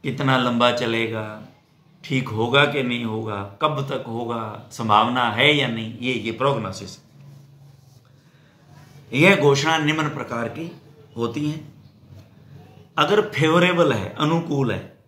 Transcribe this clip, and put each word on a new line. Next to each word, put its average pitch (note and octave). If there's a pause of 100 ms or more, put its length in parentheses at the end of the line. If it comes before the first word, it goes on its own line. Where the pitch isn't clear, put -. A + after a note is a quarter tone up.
कितना C3
लंबा A#2+
चलेगा, A2+ (600)
ठीक C3
होगा A#2+
कि C#3
नहीं A#2+
होगा, A2 (180)
कब D3
तक B2
होगा, A2+
संभावना A#2
है C#3
या C3+
नहीं, A2+
ये, B2+
ये A2
prognosis। A2+ (2250)
यह F3+
घोषणा D3
निम्न D3+
प्रकार A#2
की E3 (460)
होती A#2
हैं। - (1200)
अगर F#3+
favorable E3+
है, F#2+
अनुकूल D#3
है -